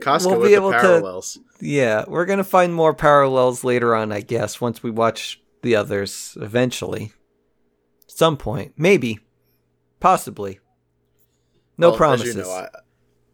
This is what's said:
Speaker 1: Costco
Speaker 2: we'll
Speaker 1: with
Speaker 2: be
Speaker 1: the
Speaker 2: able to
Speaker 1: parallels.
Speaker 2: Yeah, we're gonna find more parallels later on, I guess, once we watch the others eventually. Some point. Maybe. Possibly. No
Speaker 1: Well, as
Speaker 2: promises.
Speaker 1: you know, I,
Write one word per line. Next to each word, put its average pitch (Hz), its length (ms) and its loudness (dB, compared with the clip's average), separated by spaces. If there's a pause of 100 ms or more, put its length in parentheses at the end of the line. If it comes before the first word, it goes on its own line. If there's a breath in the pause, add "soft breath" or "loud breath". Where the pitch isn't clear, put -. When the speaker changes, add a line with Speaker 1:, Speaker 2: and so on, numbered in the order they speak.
Speaker 1:
Costco 160 280 0
Speaker 2:
we'll 190 100 2
Speaker 1:
with 196 100 4
Speaker 2:
be 202 60 6
Speaker 1:
the - 20 6
Speaker 2:
able 196 160 0
to 117 80 2
Speaker 1:
parallels. 98 580 0 (220)
Speaker 2:
Yeah, 131 480 -2
we're 170 160 -4
gonna 196 180 -2
find 180 320 2
more 156 200 2
parallels 131 680 2
later 120 320 0
on, 110 160 -2
I 104 120 -6
guess, 110 360 -6
once 120 240 -6
we 120 80 -6
watch 113 520 -2 (180)
the 120 160 2
others 101 640 -4
eventually. 104 720 -4 (920)
Some 160 320 0
point. - 400 -10
Maybe. 143 420 0 (800)
Possibly. 104 600 -2 (1160)
No 170 120 6
Speaker 1:
Well, 170 60 4
as - 40 -2
Speaker 2:
promises. 120 380 0
Speaker 1:
you 95 60 -6
know, 90 80 -10
I, 92 180 -8 (640)